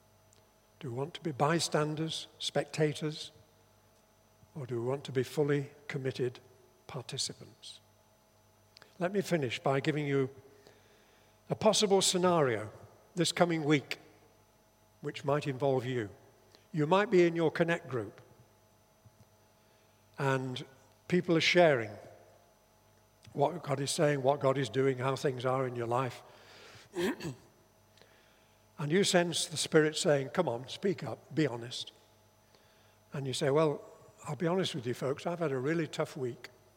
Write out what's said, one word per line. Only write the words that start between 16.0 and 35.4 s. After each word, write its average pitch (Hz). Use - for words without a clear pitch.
You 151
might 196
be 175
in 165
your 165
Connect 170
group, 117
and 135
people 175
are 160
sharing 143
what 147
God 139
is 139
saying, 147
what 135
God 135
is 131
doing, 135
how 131
things 127
are 131
in 120
your 117
life. 123
<clears throat> -
And 147
you 196
sense 175
the 156
Spirit 156
saying, 139
"Come 165
on, 123
speak -
up, 117
be 151
honest." 120
And 139
you 127
say, 139
"Well, 151
I'll 147
be 175
honest 175
with 120
you 120
folks, 147
I've 170